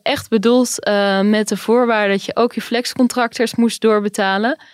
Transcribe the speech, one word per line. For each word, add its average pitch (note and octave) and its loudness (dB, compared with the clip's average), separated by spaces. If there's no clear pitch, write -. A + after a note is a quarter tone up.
echt - -4
bedoeld, A#3 2
eh, G3+ 0
met G#3 0
de G#3 -4
voorwaarde A3 2
dat G3 -2
je - -8
ook A#3 2
je A3+ -6
flexcontractors A#3+ -2
moest A#3 0
doorbetalen. G#3 0